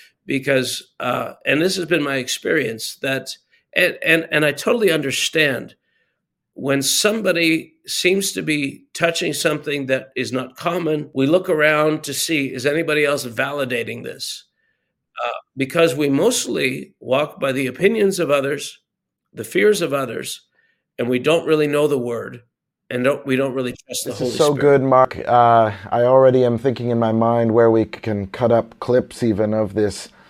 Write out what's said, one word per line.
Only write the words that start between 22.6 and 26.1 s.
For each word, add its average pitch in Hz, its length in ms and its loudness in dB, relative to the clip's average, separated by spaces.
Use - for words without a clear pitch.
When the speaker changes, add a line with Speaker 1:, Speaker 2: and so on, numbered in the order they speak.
Speaker 1:
and 123 140 -4
don't, 143 220 0
we 135 100 0
don't 131 180 0
really 127 200 -4
trust - 180 -8
the 127 80 -6
Speaker 2:
This - 80 -10
Speaker 1:
Holy 120 120 -2
Speaker 2:
is 113 60 -4
so 147 160 4
Speaker 1:
Spirit. 139 80 -4
Speaker 2:
good, 143 220 6
Mark. 131 340 4
Uh, 117 540 4
I 120 140 0
already 127 420 6